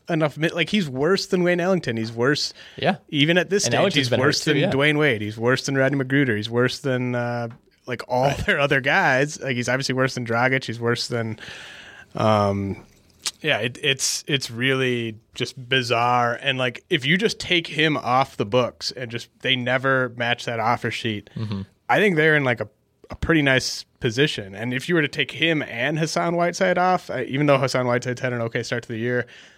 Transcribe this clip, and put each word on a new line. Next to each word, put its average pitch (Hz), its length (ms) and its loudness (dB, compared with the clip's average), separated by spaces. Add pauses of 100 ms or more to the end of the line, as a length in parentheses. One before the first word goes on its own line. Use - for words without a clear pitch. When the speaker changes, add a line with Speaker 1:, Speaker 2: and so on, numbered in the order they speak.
Speaker 1:
enough 156 280 0
mi-, 156 120 0
like, 165 200 -2
he's 202 200 0
worse 156 380 0
than 185 160 0
Wayne 175 160 2
Ellington. 170 380 0
He's 113 140 -4
worse 123 420 0 (240)
Speaker 2:
Yeah. 175 200 0 (120)
Speaker 1:
even 156 280 2
at 170 120 2
this 196 160 2
Speaker 2:
And 123 80 0
Speaker 1:
stage. 127 60 4
Speaker 2:
Ellington's 180 160 2
Speaker 1:
He's 139 140 2
Speaker 2:
been 120 100 2
hurt 131 80 4
Speaker 1:
worse - 160 0
Speaker 2:
too, 151 100 2
Speaker 1:
than 139 80 2
Speaker 2:
yeah. 185 100 2
Speaker 1:
Dwayne 147 260 2
Wade. 139 240 2
He's 107 160 -6
worse 123 280 2
than 139 100 0
Rodney 135 280 2
McGruder. 131 340 2
He's 107 140 -4
worse 123 280 2
than, 123 360 -2
uh, 120 340 -4 (380)
like, 123 200 -8
all 123 180 2
Speaker 2:
Right. 139 200 0
Speaker 1:
their 185 140 2
other 143 200 2
guys. 147 640 2
Like, 131 140 -4
he's 120 120 -2
obviously 131 280 0
worse 131 180 2
than 127 120 -6
Dragic. 127 400 2
He's 113 140 -8
worse 117 280 0
than, 113 320 -4 (760)
um, 101 680 2 (560)
yeah, 143 160 0
it, 120 240 -4
it's, - 460 -2
it's 139 240 -2
really 120 640 -2 (160)
just 123 340 -8
bizarre. 120 760 2
And, 131 180 -2
like, 127 300 -4
if 139 160 0
you 160 120 4
just 196 220 -2
take 170 280 0
him 151 300 0
off 123 400 0
the 120 80 -2
books 113 460 0
and 123 180 -10
just, 113 200 -10 (120)
they 131 140 2
never 127 600 0
match 120 300 -2
that 117 140 -4
offer 117 320 0
sheet, 107 440 -4
Speaker 2:
Mm-hmm. 107 260 -6 (280)
Speaker 1:
I - 80 2
think 190 180 2
they're 156 200 4
in, 147 100 2
like, 120 160 0
a, 104 80 -8 (400)
a - 60 -12
pretty 160 260 2
nice 131 420 2 (160)
position. 117 560 -2
And 117 180 -6
if 127 140 -6
you 175 80 2
were 160 60 4
to 147 60 0
take 147 240 -4
him 156 320 0
and 131 360 -2
Hassan 170 360 -2
Whiteside 175 420 0
off, 180 320 2
I, 120 140 -6
even 139 240 0
though 143 100 6
Hassan 131 280 0
Whiteside's 123 360 -2
had 127 100 -2
an 120 120 -4
okay 117 200 -4
start 120 200 -6
to - 60 -14
the 117 80 -6
year, 120 280 -2 (320)